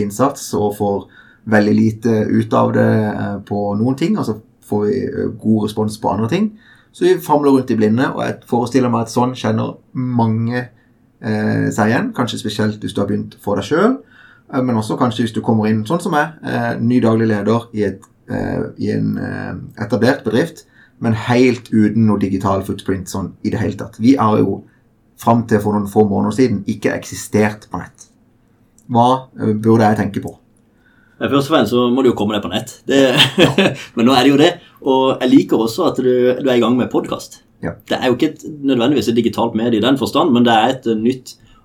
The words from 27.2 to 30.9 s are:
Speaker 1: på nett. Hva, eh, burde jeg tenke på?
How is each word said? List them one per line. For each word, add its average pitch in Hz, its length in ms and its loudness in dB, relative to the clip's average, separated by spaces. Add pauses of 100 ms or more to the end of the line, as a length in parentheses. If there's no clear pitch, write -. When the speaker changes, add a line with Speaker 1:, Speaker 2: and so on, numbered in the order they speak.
Speaker 1:
på 90 100 -10
nett. - 280 -20 (800)
Hva, 123 380 2 (120)
eh, 110 140 0
burde 113 340 4
jeg 107 100 2
tenke 98 240 -4
på? - 160 -14 (840)